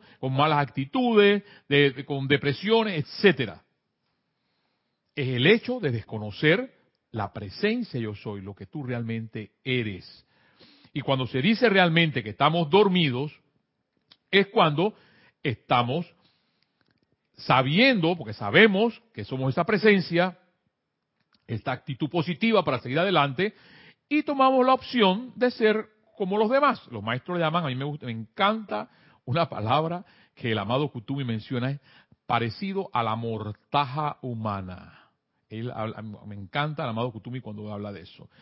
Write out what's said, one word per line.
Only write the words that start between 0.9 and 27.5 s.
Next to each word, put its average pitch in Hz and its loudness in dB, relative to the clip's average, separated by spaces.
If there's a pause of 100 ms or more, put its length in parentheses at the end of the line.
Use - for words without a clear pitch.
de, 143 6
de, 135 -12
con 139 -6
depresiones, 175 0
etcétera. 131 0 (1500)
Es 131 -4
el 127 0
hecho 240 2
de 151 -2
desconocer 117 -2 (360)
la 113 -6
presencia 202 -4
yo 107 -6
soy, 101 -10
lo 95 -12
que 98 -16
tú 151 -12
realmente 113 -8 (100)
eres. 110 -6 (680)
Y 143 -4
cuando 131 0
se 131 -2
dice 220 2
realmente 165 4
que 104 -10
estamos 151 2
dormidos, 160 2 (1000)
es 196 4
cuando 185 2 (480)
estamos 127 0 (1300)
sabiendo, 170 2
porque 110 -10
sabemos 190 4 (120)
que 107 -10
somos 131 -4
esa 175 -2
presencia, 185 2 (1080)
esta 113 -6
actitud 139 -6
positiva 175 0
para 135 -2
seguir 139 -4
adelante, 175 0 (520)
y 302 0
tomamos 262 4
la 262 6
opción 240 2
de 247 0
ser 214 0 (300)
como 196 -2
los 220 2
demás. 269 2
Los 104 -8
maestros 131 -4
le 170 0
llaman, 160 0